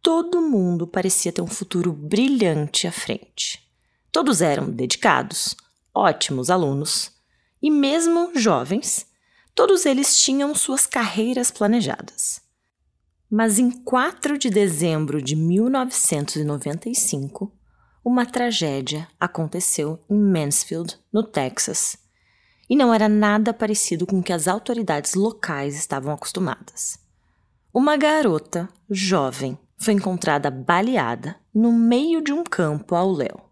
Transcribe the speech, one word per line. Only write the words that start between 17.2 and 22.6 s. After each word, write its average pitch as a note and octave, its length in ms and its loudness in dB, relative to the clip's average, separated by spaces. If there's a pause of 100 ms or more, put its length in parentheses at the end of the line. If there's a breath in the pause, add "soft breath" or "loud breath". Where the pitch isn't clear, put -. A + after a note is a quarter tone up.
uma B3 220 2
tragédia D#3+ 840 -4 (140)
aconteceu D#3+ 880 -4
em G#3 100 2
Mansfield, E3 800 0 (140)
no G#3+ 100 0
Texas, - 760 -4 (720 soft breath)